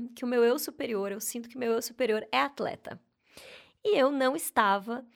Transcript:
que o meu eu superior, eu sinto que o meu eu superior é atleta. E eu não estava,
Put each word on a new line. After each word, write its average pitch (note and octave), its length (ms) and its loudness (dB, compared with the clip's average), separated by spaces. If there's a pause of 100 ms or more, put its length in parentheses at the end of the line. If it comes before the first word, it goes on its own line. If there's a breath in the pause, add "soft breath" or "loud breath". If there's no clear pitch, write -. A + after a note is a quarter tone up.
(140)
que - 100 -8
o B3 40 -2
meu A#3+ 160 6
eu B3 140 6
superior, G#3 520 -4
eu G3+ 100 -8
sinto A#3 280 -8
que - 80 -18
o - 20 -10
meu A#3 140 0
eu A3+ 80 0
superior A3 500 -2
é B3+ 80 0
atleta. - 640 -4 (840 loud breath)
E G#4 140 2
eu C#4 140 6
não C4+ 260 0
estava, A3 800 0